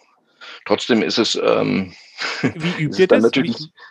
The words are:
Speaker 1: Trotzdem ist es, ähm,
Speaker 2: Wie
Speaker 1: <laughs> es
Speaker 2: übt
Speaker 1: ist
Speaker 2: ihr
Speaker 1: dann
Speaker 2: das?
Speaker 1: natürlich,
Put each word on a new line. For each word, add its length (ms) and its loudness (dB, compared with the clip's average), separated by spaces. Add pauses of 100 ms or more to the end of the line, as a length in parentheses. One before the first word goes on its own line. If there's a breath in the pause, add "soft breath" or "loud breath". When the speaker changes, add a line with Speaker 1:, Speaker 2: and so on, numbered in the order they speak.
(640 loud breath)
Speaker 1:
Trotzdem 380 2
ist 160 0
es, 180 0
ähm, 560 0 (480 loud breath)
Speaker 2:
Wie 80 0
Speaker 1:
<laughs> 80 -6 (140)
es 80 -6
Speaker 2:
übt 120 -2
Speaker 1:
ist 80 -4
Speaker 2:
ihr 80 6
Speaker 1:
dann 120 4
Speaker 2:
das? 120 4
Speaker 1:
natürlich, 260 0 (340 loud breath)